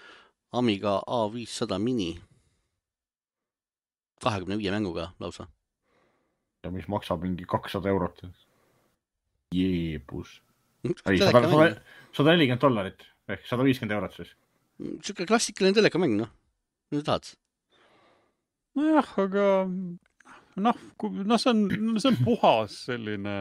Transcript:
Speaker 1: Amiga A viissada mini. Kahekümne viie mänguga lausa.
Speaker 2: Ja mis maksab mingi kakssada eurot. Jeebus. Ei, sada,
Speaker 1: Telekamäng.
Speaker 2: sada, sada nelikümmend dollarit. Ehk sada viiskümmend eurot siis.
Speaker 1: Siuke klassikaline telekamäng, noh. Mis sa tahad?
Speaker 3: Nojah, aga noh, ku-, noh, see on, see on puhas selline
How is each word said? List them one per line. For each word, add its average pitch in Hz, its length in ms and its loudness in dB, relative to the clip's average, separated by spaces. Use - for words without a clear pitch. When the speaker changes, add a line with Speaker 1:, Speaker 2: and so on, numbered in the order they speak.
Speaker 1:
Amiga 104 460 0
A 120 280 -4
viissada 107 520 -6
mini. 107 340 -2
Kahekümne 98 360 -4
viie 101 140 -4
mänguga 87 460 -6
lausa. - 300 -12
Speaker 2:
Ja 87 80 -10
mis 90 160 -10
maksab 95 340 -4
mingi 90 240 -6
kakssada 98 460 -4
eurot. 90 300 -4
Jeebus. 85 880 -4
Ei, 98 340 0
sada, 185 140 4
Speaker 1:
Telekamäng. 147 200 6
Speaker 2:
sada, - 60 -16
sada 151 240 4
nelikümmend 127 280 2
dollarit. 110 420 0
Ehk - 220 -10
sada 123 200 -2
viiskümmend 120 320 0
eurot 92 180 -6
siis. - 160 -16
Speaker 1:
Siuke 196 260 -10
klassikaline 208 480 2
telekamäng, 175 420 2
noh. 113 140 -4
Mis 147 100 -2
sa 151 80 -4
tahad? 101 200 -2
Speaker 3:
Nojah, 302 420 2
aga 196 280 2
noh, 220 260 0
ku-, 214 160 -6
noh, 196 260 0
see 254 140 2
on, 214 80 4
see 226 180 2
on 208 120 2
puhas 147 600 2
selline 107 580 -6